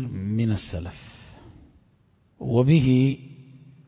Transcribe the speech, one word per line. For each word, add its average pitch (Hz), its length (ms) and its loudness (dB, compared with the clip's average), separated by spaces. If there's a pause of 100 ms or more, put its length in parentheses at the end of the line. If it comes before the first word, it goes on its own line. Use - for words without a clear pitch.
من 107 440 -4
السلف، 90 640 -10 (1200)
وبه 131 800 2 (720)